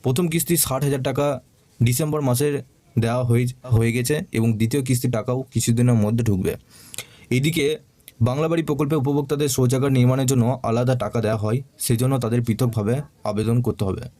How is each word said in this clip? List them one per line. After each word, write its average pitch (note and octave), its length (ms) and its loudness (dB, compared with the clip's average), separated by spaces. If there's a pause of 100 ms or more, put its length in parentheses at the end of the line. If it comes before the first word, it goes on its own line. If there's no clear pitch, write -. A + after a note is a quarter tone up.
প্রথম C3 240 0
কিস্তি D#3+ 300 0
ষাট C3+ 260 -2
হাজার C#3 200 -2
টাকা C#3+ 380 -2 (420)
ডিসেম্বর D3+ 380 0
মাসের C3+ 420 0 (360)
দেওয়া A#2 240 -2
হয়ে, A#2+ 240 2 (160)
হয়ে A#2 280 2
গেছে B2+ 300 -2 (100)
এবং A2+ 220 0
দ্বিতীয় A2+ 300 0
কিস্তির B2+ 280 -2
টাকাও B2+ 300 -4
কিছুদিনের A#2+ 540 2
মধ্যে A2+ 280 2
ঢুকবে। G2 320 0 (720)
এদিকে D3 480 0 (440)
বাংলা C3+ 260 0
বাড়ি E3 160 0
প্রকল্পে D3+ 320 0
উপভোক্তাদের C#3+ 540 0
শৌচাগার C3 420 2
নির্মাণের B2+ 340 4
জন্য B2+ 380 2
আলাদা A#2+ 320 2
টাকা A2 260 -2
দেওয়া G#2+ 160 0
হয়, G#2+ 240 0 (160)
সেজন্য B2+ 400 0
তাদের A#2+ 260 0
পৃথকভাবে A2+ 580 0 (220)
আবেদন A2 380 0
করতে G#2+ 240 -2
হবে। F#2 160 -4 (180)